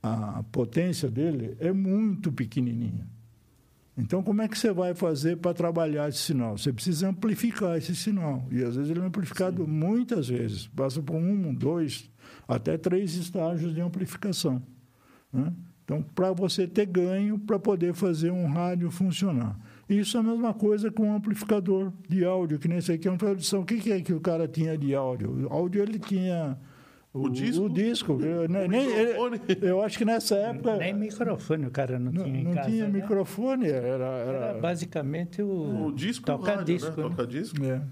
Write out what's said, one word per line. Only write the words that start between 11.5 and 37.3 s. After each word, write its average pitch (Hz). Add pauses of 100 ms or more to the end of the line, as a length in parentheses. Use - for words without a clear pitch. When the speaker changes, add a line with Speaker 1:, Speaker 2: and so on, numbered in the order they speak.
Speaker 1:
dois, 147 (360)
até 120
três 175
estágios 170
de 170
amplificação, 175 (680)
né? 143 (300)
Então, 147
pra 185
você 185
ter 208
ganho, 190
pra 208
poder 175
fazer 170
um 180
rádio 175
funcionar. 170 (320)
Isso 202
é 233
a -
mesma 233
coisa 208
com 220
um 208
amplificador 202 (160)
de 180
áudio, 175
que 147
nem 170
sei 170
o -
que 170
é 185
um 185
amplificador 196
de 147
som. 196
O 180
que 233
que 208
é 190
que 165
o 156
cara 165
tinha 160
de 139
áudio? 127
O -
áudio, 180
ele 214
tinha 175 (560)
o, 135
Speaker 2:
O 127
disco? 185
Speaker 1:
o -
disco. 202
Eu, 165
ne-, 185
Speaker 2:
O 180
Speaker 1:
nem, 247
ele, 233
Speaker 2:
microfone? 233 (220)
Speaker 1:
eu 185
acho 214
que 233
nessa 220
época 220
Speaker 3:
Nem 185
microfone 202
o 120
cara 127
não 127
Speaker 1:
não, 180
Speaker 3:
tinha 135
em -
Speaker 1:
não 175
Speaker 3:
casa, -
Speaker 1:
tinha 220
Speaker 3:
né? 196
Speaker 1:
microfone, 220
era, 127
era 127
Speaker 3:
Era -
basicamente 170
o 160
Speaker 2:
O 143
disco 135
e 143
o -
rádio, 185
Speaker 3:
toca-disco, 160
Speaker 2:
né? -
Speaker 3:
né? -
Speaker 2:
Toca-disco. 143